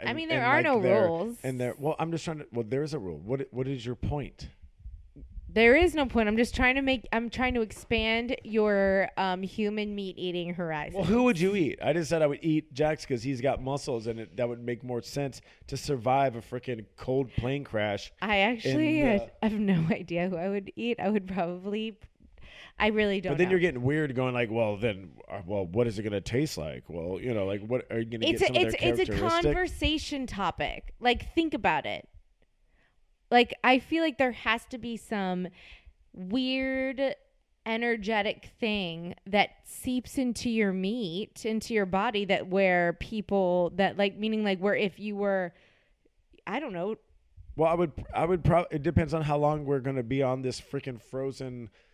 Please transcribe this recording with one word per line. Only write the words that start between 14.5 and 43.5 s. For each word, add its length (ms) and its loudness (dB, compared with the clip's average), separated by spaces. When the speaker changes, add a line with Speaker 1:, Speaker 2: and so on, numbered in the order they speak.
Speaker 2:
would 120 -8
make 220 -6
more 160 -4
sense 400 -6
to 100 -6
survive 580 2
a 60 -10
frickin' 420 -8
cold 400 0
plane 260 -2
crash 560 -2
Speaker 1:
I 200 2
actually 600 2
Speaker 2:
in 60 4
Speaker 1:
had, 140 4
Speaker 2:
the 100 -8
Speaker 1:
I 20 4
have 100 -2
no 280 4
<laughs> 80 2
idea 340 -2
who 80 -4
I 140 -2
would 260 -6
eat. 240 -2
I 80 0
would 180 0
probably, 680 -4
I 100 4
really 340 2
don't 100 0
Speaker 2:
But 60 0
then 80 6
Speaker 1:
know. 60 2
Speaker 2:
you're 80 6
getting 220 2
weird 320 2
going 200 2
like, 160 0
"Well, 260 2
then, 360 -2
uh, 200 -8
well, 180 0
what 220 2
is 120 -4
it 40 -4
gonna 180 -2
taste 380 -2
like?" 300 -8
Well, 300 -6
you 140 -4
know, 140 0
like, 160 -4
what 280 -2
are 100 -2
you 40 -2
gonna 220 -4
Speaker 1:
It's 160 2
Speaker 2:
get 80 4
Speaker 1:
a, 20 -2
Speaker 2:
some 40 4
of 60 6
Speaker 1:
it's, 80 -4
Speaker 2:
their 80 2
Speaker 1:
it's 100 2
a 60 0
Speaker 2:
characteristics? 400 0
Speaker 1:
conversation 800 -2
topic. 720 -4
Like, 340 0
think 200 0
about 320 0
it. 200 -8
Like, 240 6
I 160 6
feel 240 0
like 140 -2
there 120 2
has 360 -2
to 120 -12
be 180 -8
some 520 -4
weird 1040 -2
energetic 840 -2
thing 560 -4
that 240 2
seeps 520 -6
into 320 -2
your 240 2
meat, 720 -4
into 300 -4
your 120 2
body, 400 0
that 200 0
where 540 4
people, 760 0